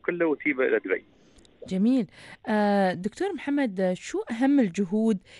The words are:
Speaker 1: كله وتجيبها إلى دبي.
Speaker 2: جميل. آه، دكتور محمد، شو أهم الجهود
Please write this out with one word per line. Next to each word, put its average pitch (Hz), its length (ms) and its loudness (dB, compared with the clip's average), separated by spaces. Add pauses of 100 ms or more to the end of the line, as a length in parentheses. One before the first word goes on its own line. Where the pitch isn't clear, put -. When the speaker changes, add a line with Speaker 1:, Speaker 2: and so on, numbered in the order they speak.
Speaker 1:
كله 170 200 -2
وتجيبها 135 420 0
إلى 113 120 2
دبي. 92 240 -4 (640)
Speaker 2:
جميل. 214 400 2 (400)
آه، 202 460 2
دكتور 214 400 -4
محمد، 233 600 -2
شو - 260 -6 (120)
أهم 269 280 4
الجهود 208 580 2 (220)